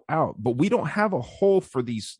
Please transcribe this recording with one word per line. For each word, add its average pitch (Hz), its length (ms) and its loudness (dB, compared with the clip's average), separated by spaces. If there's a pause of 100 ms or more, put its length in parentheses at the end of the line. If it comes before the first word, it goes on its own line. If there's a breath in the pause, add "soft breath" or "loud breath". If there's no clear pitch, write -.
out. 156 300 0
But 120 180 -2
we 170 140 2
don't 220 180 0
have 208 240 0
a 180 80 -2
hole 196 400 2
for 131 220 -2
these, 117 380 -6